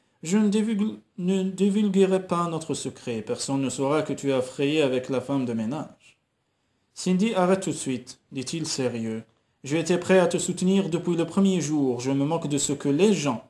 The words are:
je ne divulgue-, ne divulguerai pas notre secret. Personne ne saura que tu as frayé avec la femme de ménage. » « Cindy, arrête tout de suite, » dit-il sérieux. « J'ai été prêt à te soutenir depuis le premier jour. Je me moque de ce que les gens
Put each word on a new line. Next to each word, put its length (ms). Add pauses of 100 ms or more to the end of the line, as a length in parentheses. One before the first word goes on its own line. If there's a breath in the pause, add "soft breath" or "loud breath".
(220 soft breath)
je 160
ne 120
divulgue-, 500 (180)
ne 240
divulguerai 840
pas 200
notre 280
secret. 480
Personne 400
ne 80
saura 320
que 100
tu 180
as 120
frayé 400
avec 260
la 100
femme 260
de 80
ménage. » « 680 (760)
Cindy, 400
arrête 280
tout 100
de 40
suite, » 440 (120)
dit-il 360
sérieux. « 560 (400)
J'ai 160
été 180
prêt 220
à 80
te 100
soutenir 520
depuis 260
le 100
premier 340
jour. 420
Je 100
me 120
moque 260
de 100
ce 140
que 160
les 240
gens 360